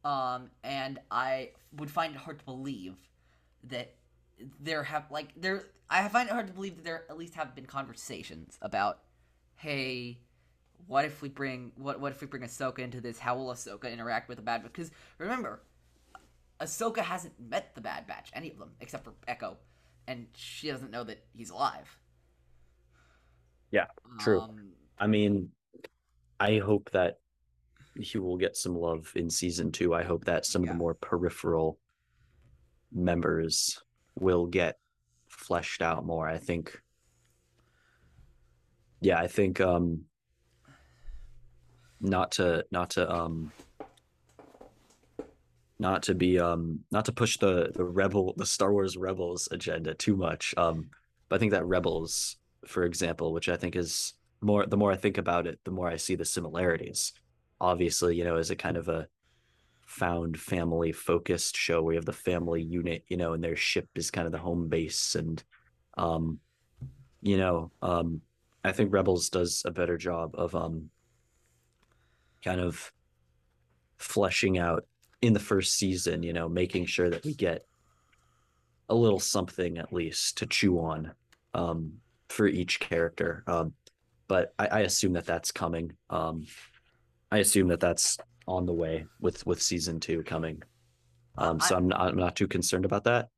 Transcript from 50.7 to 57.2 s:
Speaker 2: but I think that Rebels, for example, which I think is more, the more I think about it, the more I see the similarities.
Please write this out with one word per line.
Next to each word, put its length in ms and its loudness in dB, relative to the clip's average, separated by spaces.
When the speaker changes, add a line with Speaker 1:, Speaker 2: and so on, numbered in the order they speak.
Speaker 2:
but 80 2
I 20 4
think 140 4
that 120 4
Rebels, 720 0
for 180 0
example, 480 0
which 160 -2
I 80 2
think 180 -4
is 380 -2
more, 240 6
the 100 2
more 160 6
I 40 4
think 200 2
about 300 2
it, 180 -6
the 60 -6
more 180 -2
I 80 -2
see 180 -2
the 120 -4
similarities. 880 0